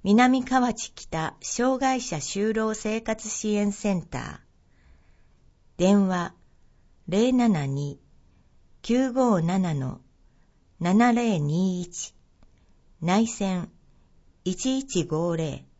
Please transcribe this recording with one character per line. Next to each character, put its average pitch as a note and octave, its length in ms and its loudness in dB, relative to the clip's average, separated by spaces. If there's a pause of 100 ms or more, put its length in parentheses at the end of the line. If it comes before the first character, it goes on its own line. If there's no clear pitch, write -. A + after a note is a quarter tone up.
南 B3+ 420 4
河 B3+ 240 2
内 - 240 -6
北 - 480 -8
障 B3+ 400 -2
害 C4 220 0
者 - 160 -8
就 G3+ 340 -4
労 A3 220 -2
生 G#3+ 260 -4
活 A3 300 -6
支 G#3+ 240 -4
援 G#3 180 0
セ G3+ 220 -2
ン F3 80 -2
タ - 400 -12 (1400)
ー。 F3 60 2
電 G3 240 6
話、 F3+ 260 -4 (720)
零 G#3+ 240 2
七 A3 360 2
二 C#3 320 -6 (840)
九 B3+ 300 2
五 A#3+ 280 4
七 F3 360 0
の C3+ 260 -6 (800)
七 G#3+ 320 4
零 A3+ 280 0
二 F3+ 420 0
一。 - 340 -14 (840)
内 G3 280 2
線、 F#3 420 -4 (720)
一 C4 360 -2
一 G3 240 -4
五 E3 320 -2
零。 D3+ 280 -6 (160)